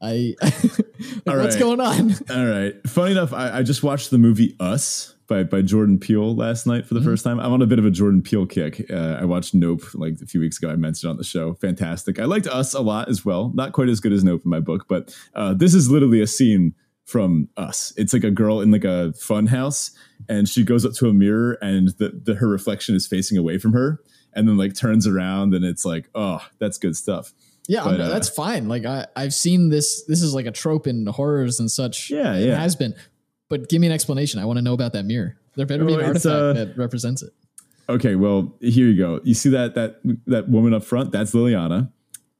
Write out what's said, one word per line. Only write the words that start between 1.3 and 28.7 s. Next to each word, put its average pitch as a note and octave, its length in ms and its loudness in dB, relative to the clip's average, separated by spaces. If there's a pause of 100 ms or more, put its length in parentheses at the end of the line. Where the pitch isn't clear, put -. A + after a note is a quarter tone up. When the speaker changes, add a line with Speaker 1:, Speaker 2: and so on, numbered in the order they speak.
Speaker 1:
what's - 180 0
Speaker 2:
right. G#3 60 -2
Speaker 1:
going A#3+ 180 2
on? A#3 320 2 (100)
<laughs> - 80 -16
Speaker 2:
All B2+ 160 0
right. G2+ 280 -2 (120)
Funny F3 260 0
enough, F3+ 200 0
I, B2 280 -4
I C3 40 2
just A#2 200 -2
watched C#3 280 -2
the C3 60 4
movie A2+ 420 6
Us - 520 -4 (160)
by, G2 160 0
by F#2+ 180 0
Jordan G2 380 4
Peele G#2+ 360 0
last A#2 320 -2
night A#2+ 180 -2
for A#2+ 100 -4
the A#2 40 0
Speaker 1:
Mm-hmm. D3+ 100 2
Speaker 2:
first F3+ 140 -2
time. A#2+ 160 -2
I'm A#2+ 140 -2
on B2+ 80 4
a B2+ 60 6
bit B2 120 4
of G#2+ 60 4
a G#2 60 4
Jordan F#2+ 300 4
Peele F#2+ 240 0
kick. D#2+ 460 -6
Uh, E2 300 -4
I F#2 40 -4
watched F2 300 -2
Nope, E2+ 260 2 (120)
like, D#2+ 280 -6
a - 40 -16
few E2+ 160 -4
weeks D#2+ 160 -2
ago. E2 120 -6
I D#2 60 -4
mentioned D#2+ 320 -4
it E2 40 -4
on D2+ 60 -8
the - 60 -10
show. E2 300 -6
Fantastic. F2+ 680 -6
I A2 60 -4
liked G3 220 -2
Us C3 260 -4
a C#3 80 -4
lot G#2+ 280 -4
as G#2+ 140 -4
well. G#2 300 -2
Not C3 180 -4
quite C3 180 0
as A2+ 120 0
good G#2+ 100 0
as G2 120 2
Nope F2 200 2
in F2+ 80 -2
my D#2+ 80 -2
book, E2 300 -4
but, - 260 -4 (200)
uh, G2+ 180 -2
this E3 220 4
is C#3+ 140 6
literally C3+ 300 6
a G#2+ 80 2
scene G2+ 460 4 (320)
from F2+ 500 0
Us. - 400 -8
It's, G#2 160 -2
like, B2 140 2
a G#2 60 2
girl G#2+ 280 2
in, G#2 120 4
like, G#2 120 4
a F2+ 300 0
fun G#2+ 340 -2
house, C3 440 -2 (360)
and G#2 220 0
she A#2+ 140 2
goes A2+ 220 2
up A#2+ 100 -2
to B2 120 2
a G#2+ 60 2
mirror, G#2+ 480 2
and F#2+ 280 2 (100)
the, G#2 220 -4
the, A2+ 140 -2
her A2 140 0
reflection G#2 440 -2
is F#2 140 0
facing F#2+ 300 -2
away E2+ 220 -2
from A#2 140 2
her, C3+ 280 0 (320)
and G#2+ 140 2
then, G#2+ 100 4
like, G2 180 0
turns A2 320 0
around, F#2+ 460 0
and F2+ 100 0
it's F2 220 -4
like, E2 300 -6
"Oh, F#2+ 300 -6 (140)
that's G#2 180 -4
good E2+ 200 -4
stuff." - 360 -8 (360)
Speaker 1:
Yeah, G3 160 -2
Speaker 2:
But, G2 100 0
Speaker 1:
I'm, F2 60 -4
Speaker 2:
uh, E2+ 80 -2
Speaker 1:
that's G3 180 -4
fine. D#3 400 -6
Like, A2+ 180 -6